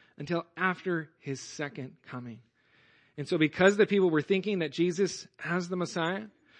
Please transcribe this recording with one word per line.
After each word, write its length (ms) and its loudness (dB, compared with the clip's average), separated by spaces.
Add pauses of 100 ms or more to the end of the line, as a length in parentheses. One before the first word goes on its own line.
(180)
until 280 -4 (100)
after 540 -2 (100)
his 220 -8
second 560 -10 (100)
coming. 320 -12 (760)
And 100 -8
so 100 0
because 380 6
the 100 6
people 240 4
were 120 4
thinking 380 0
that 120 -2
Jesus, 560 0 (160)
as 240 -2
the 80 -6
Messiah, 480 -2 (360)